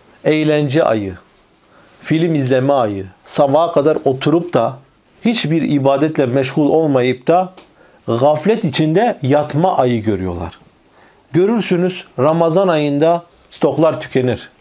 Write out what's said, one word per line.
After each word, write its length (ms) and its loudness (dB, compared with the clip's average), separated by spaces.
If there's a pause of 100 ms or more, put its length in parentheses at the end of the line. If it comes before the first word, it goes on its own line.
(240)
eğlence 600 2
ayı, 300 -2 (880)
film 340 -2
izleme 380 0
ayı, 320 -2 (200)
sabaha 460 2
kadar 340 2
oturup 480 0
da 240 0 (480)
hiçbir 360 -2
ibadetle 640 0
meşgul 440 0
olmayıp 580 0
da 260 2 (540)
gaflet 580 0
içinde 560 0
yatma 560 0
ayı 260 0
görüyorlar. 560 -4 (720)
Görürsünüz 720 0 (140)
Ramazan 480 2
ayında 560 0 (260)
stoklar 520 0
tükenir. 480 -4 (120)